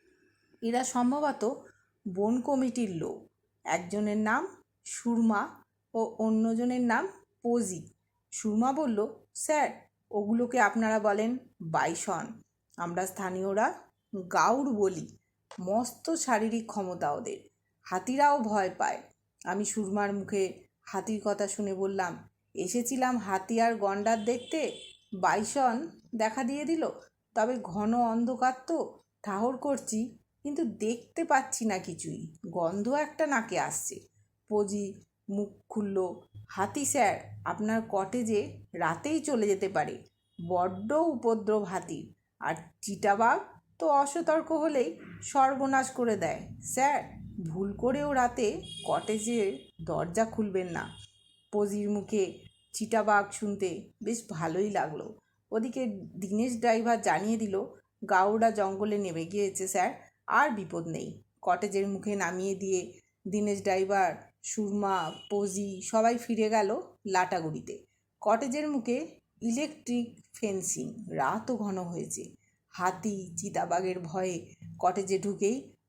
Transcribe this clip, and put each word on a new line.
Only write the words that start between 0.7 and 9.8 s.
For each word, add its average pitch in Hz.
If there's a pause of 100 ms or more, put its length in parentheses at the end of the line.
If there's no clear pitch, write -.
সম্ভবত 254 (520)
বন 220
কমিটির 247
লোক। - (360)
একজনের 208
নাম 226 (380)
সুরমা 226 (300)
ও 220
অন্যজনের 226
নাম 247 (360)
পজি। 208 (440)
সুরমা 226
বলল, 240 (280)
"স্যার, 302 (420)